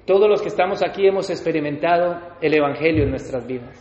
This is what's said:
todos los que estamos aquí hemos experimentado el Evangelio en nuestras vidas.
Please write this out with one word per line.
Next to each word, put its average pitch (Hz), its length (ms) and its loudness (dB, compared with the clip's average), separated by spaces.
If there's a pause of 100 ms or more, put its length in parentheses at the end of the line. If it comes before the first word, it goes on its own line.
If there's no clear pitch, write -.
todos 196 200 4
los 208 140 2
que 180 60 -6
estamos 185 360 -2
aquí 196 220 0
hemos 190 240 2
experimentado 165 880 0 (240)
el 151 140 2
Evangelio 147 480 2
en 139 80 0
nuestras 127 340 -6
vidas. 123 360 -10